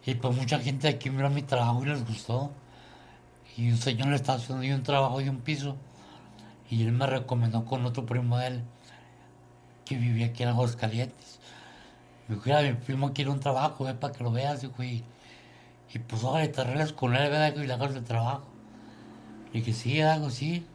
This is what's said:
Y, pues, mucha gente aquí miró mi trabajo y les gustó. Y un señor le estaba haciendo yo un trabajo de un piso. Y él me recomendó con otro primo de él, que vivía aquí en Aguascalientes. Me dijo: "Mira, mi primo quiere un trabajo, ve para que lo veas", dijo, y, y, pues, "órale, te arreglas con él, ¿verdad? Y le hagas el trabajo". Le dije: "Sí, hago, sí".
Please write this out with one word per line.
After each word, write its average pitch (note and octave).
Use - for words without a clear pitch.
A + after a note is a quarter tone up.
Y, C3
pues, B2
mucha C3+
gente C3+
aquí C3+
miró C3+
mi C#3+
trabajo B2
y C3+
les C#3+
gustó. A#2+
Y A#2
un A#2
señor B2+
le C#3+
estaba C3
haciendo C3
yo C3+
un C3+
trabajo C#3
de C#3
un C3+
piso. C#3
Y A#2
él A2+
me C3
recomendó A#2+
con B2
otro B2
primo A#2+
de B2+
él, B2+
que C3+
vivía A#2
aquí A#2
en A#2+
Aguascalientes. A#2+
Me A2
dijo: G2+
"Mira, D3
mi C#3
primo C3+
quiere C#3
un C#3
trabajo, C#3
ve C3
para C#3
que -
lo A#2+
veas", C3
dijo, B2+
y, A#2+
y, A#2
pues, A2+
"órale, D3+
te D3
arreglas D3
con B2
él, C#3+
¿verdad? D3+
Y D3+
le B2+
hagas C#3
el B2+
trabajo". A#2+
Le A#2
dije: A#2
"Sí, C3+
hago, D#3
sí". E3